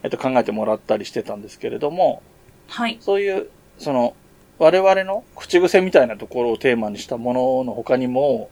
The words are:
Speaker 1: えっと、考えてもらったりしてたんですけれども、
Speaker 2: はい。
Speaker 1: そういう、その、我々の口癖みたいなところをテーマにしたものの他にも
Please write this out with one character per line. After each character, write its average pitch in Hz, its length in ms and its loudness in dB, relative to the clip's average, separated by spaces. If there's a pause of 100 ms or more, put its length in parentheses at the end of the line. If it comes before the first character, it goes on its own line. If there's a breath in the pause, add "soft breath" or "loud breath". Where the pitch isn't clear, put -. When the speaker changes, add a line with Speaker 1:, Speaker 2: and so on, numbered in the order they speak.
Speaker 1:
え - 40 -6
っ - 20 -4
と、 - 80 -6
考 131 120 -2 (100)
え 117 60 0
て 110 80 -4
も 107 120 -2
ら 107 100 2
っ - 40 -14
た - 160 -2
り 101 80 -6
し - 80 -12
て 113 100 -4
た 107 140 -10
ん 101 60 -16
で 107 80 -18
す - 100 -20
け 120 100 -6
れ 117 80 -8
ど 147 140 -4
も、 170 320 0 (440)
Speaker 2:
は 233 200 -6
い。 226 140 -8
Speaker 1:
そ 196 160 0
う - 20 0
い 202 180 -2
う、 214 120 -8 (280)
そ 147 140 -6
の、 120 240 0 (420)
我 165 200 6
々 190 260 4
の 196 220 -6 (100)
口 - 240 0
癖 185 220 4
み 185 100 -2
た 160 120 6
い 120 40 2
な 107 100 -10
と 110 100 -14
こ 123 160 -4
ろ 120 100 0
を 110 40 -2
テ 127 180 2
ー - 20 -2
マ 107 120 -4
に 104 80 -10
し - 100 -14
た 127 100 -6
も 123 160 -4
の 127 320 0
の 120 80 -8
他 120 240 0
に 127 100 -2
も 127 440 0